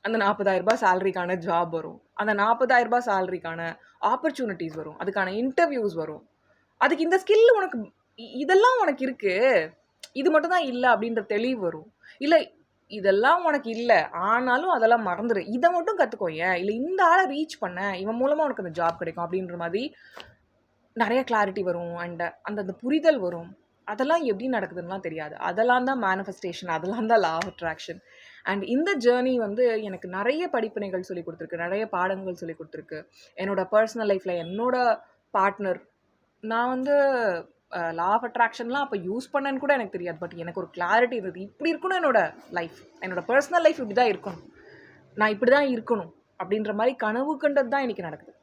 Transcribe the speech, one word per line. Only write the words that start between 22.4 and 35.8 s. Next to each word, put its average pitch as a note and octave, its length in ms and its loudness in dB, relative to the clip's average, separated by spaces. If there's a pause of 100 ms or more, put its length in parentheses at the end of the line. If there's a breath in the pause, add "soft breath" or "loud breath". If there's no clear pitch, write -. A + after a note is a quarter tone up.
அந்த G3 300 -8
புரிதல் D4 460 2
வரும். F3 380 -6 (280)
அதெல்லாம் C4+ 380 0
எப்படி A#3+ 280 -2
நடக்குதுன்னுலாம் F#3 500 -4
தெரியாது. D#3 360 -10
அதெல்லாம் A#3 480 2
தான் C4 180 0
manifestation, F#3+ 640 -4
அதெல்லாம் F3+ 400 -2
தான் A3+ 140 6
law E3 180 0
of E3+ 140 -4
attraction. - 480 -8 (440 loud breath)
And G3 180 -2
இந்த D4 320 0
ஜர்னி B3 420 2
வந்து A3 460 0
எனக்கு F#3+ 260 -10
நிறைய A#3+ 440 -2
படிப்பினைகள் G#3+ 480 -4
சொல்லிக் F3 280 -10
கொடுத்துருக்கு, E3 280 -12
நிறைய F#3+ 320 -4
பாடங்கள் F#3+ 460 -2
சொல்லிக் E3 260 -12
கொடுத்துருக்கு. D#3 460 -14 (300 soft breath)
என்னோட F#3+ 360 -2
பர்சனல் A3 360 2
லைஃப்ல F#3 360 -2
என்னோட A#3+ 560 0 (380 soft breath)
பார்ட்னர், G3 500 0 (520)